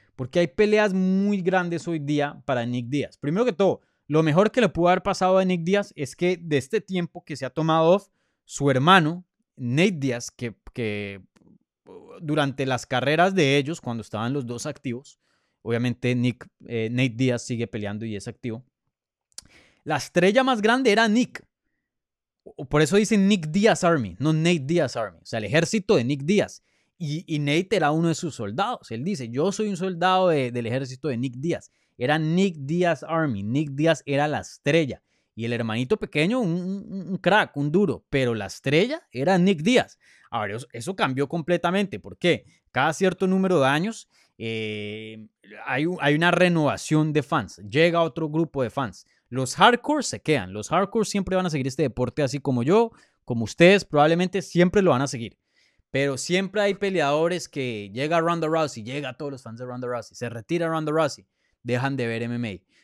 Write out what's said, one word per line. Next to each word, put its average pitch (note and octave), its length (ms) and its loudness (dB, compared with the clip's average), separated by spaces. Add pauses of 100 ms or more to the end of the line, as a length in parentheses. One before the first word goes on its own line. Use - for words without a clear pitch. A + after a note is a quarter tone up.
(160)
Porque C3 240 -4
hay F3 80 4
peleas G#3+ 440 2
muy F#3+ 520 0
grandes F3 440 -2
hoy E3 120 -2
día C#3+ 460 -2
para B2 200 -2
Nick A#2+ 220 -4
Díaz. C3+ 320 -4
Primero F3 260 0
que A#3 80 0
todo, D3 280 2 (260)
lo D#3 160 4
mejor E3 260 4
que B3+ 120 0
le G3+ 80 4
pudo E3+ 180 2
haber F#3 160 4
pasado F#3+ 340 2
a F#3+ 80 4
Nick F3+ 160 0
Díaz G3 340 0
es - 200 -8
que G#3+ 220 0
de E3 200 -2
este F#3+ 240 -2
tiempo F3 420 -6
que D3+ 120 -12
se - 100 -10
ha D3+ 60 -6
tomado D#3+ 400 2
off, G3 160 2 (360)
su - 280 0
hermano, E3 520 4 (320)
Nate D3+ 420 0
Díaz, B2+ 340 -4
que, A#2 240 -8 (180)
que G#2 480 -6 (1000)
durante C#3+ 440 -2
las C3 220 -4
carreras D#3 480 0
de C#3+ 220 4
ellos, D3 240 -4
cuando A#2 200 -8
estaban A2+ 320 -6
los C#3 140 -4
dos A#2+ 180 -10
activos, C3+ 540 -10 (420)
obviamente A#2+ 540 -2
Nick, A#2+ 340 -2 (160)
eh, A2+ 240 -4
Nate B2 260 0
Díaz A#2+ 280 0
sigue A#2 240 -6
peleando G#2 360 -8
y A2 120 -8
es G2 120 -10
activo, A#2 380 -10 (1200)
la D3 140 -4
estrella G3+ 460 2
más B3+ 180 0
grande A#3 300 2
era A3+ 160 4
Nick. G#3+ 380 0 (960)
O-, - 220 -14
por D3 160 2
eso D#3 160 2
dicen G#3 320 4
Nick F3+ 180 2
Díaz F#3+ 380 2
Army, B2 340 0
no D#3 140 2
Nate D#3+ 320 2
Díaz D3+ 320 -2
Army. F#2+ 240 -8
O - 40 -20
sea, A#2 140 -6
el G#2+ 60 -6
ejército E3 500 0
de B2+ 80 4
Nick C3+ 200 -2
Díaz. E3+ 380 0 (360)
Y, D#3 300 -6
y D#3 120 -2
Nate D3 320 0
era D#3 200 2
uno E3 180 2
de D#3 60 0
sus D#3 200 -8
soldados. D3+ 560 -6
Él A2+ 140 -6
dice, C#3+ 240 -6
"Yo D3 240 0
soy G#3+ 160 -4
un F#3+ 80 -6
soldado F#3 500 0
de, C3+ 240 2
del A#2+ 140 -4
ejército C3 420 -6
de C3 80 -4
Nick A#2+ 220 -6
Díaz". C#3+ 340 -6 (260)
Era C#3+ 220 4
Nick E3+ 380 2
Díaz E3 500 0
Army. D3+ 360 0
Nick C#3 260 -2
Díaz D3+ 360 0
era C#3+ 220 0
la C#3 120 -2
estrella. C#3+ 600 0 (340)
Y A2+ 100 -8
el A#2 80 -2
hermanito A#2 420 -2
pequeño, G3+ 460 -2
un, F#3 100 0
un, F#3 600 -6
un F3+ 60 -6
crack, F#3 380 2
un C#3+ 160 -2
duro. E3 380 0
Pero B2+ 260 0
la G2+ 120 -6
estrella G#3 640 -2
era D#3 280 0
Nick F3 240 4
Díaz. G3+ 380 2 (300)
Ahora, G#2+ 280 -6
eso, C3 160 -14
eso A#2+ 240 -8
cambió C3+ 320 -2
completamente. F3 680 -2
¿Por - 200 -16
qué? E3+ 280 0 (260)
Cada C#3 200 2
cierto F#3 340 0
número F#3 360 2
de C3 60 4
años, E3 420 -2 (280)
eh, A2 920 -8 (380)
hay C3+ 200 -2
un, F3+ 160 -4
hay D3 120 2
una E3+ 180 2
renovación D#3 800 2
de D3 100 0
fans. C3 460 -4
Llega E3 320 2
otro D#3+ 260 -2
grupo D3+ 360 -2
de A2+ 60 -2
fans. A#2+ 360 -6 (240)
Los B2+ 260 -4
hardcore A#3+ 480 4
se - 180 -8
quedan. G2+ 320 0
Los G#2 160 -8
hardcore G3 360 0
siempre G3 300 -2
van F#3 100 0
a F3 40 -2
seguir C#3 180 -2
este D3 160 -2
deporte B2 400 -2
así C3+ 160 -2
como B2+ 240 0
yo, A3 280 2 (340)
como A#2 180 -4
ustedes. F3+ 400 6
Probablemente E3+ 580 2
siempre F3 400 2
lo F3+ 100 4
van B2+ 100 2
a C#3 60 -2
seguir. A#2 300 -10 (540)
Pero C#3 260 0
siempre F#3+ 440 -2
hay G3+ 140 2
peleadores E3+ 760 0
que A2+ 440 -6
llega D#3 280 0
Ronda E3 260 0
Rousey, D#3 360 -2
llega C3 260 -8
a B2 60 -12
todos C#3+ 160 -10
los C3 120 -14
fans A2+ 160 -14
de B2+ 60 -12
Ronda B2 220 -10
Rousey, A#2+ 280 -8
se A#2+ 140 -8
retira E3 380 -4
Ronda D#3+ 240 -2
Rousey, D3+ 340 -2 (380)
dejan B2 320 -2
de A#2+ 120 -2
ver A2+ 160 -4
M A#2+ 120 -6
M A#2+ 140 -6
A. F#2 100 -10 (240)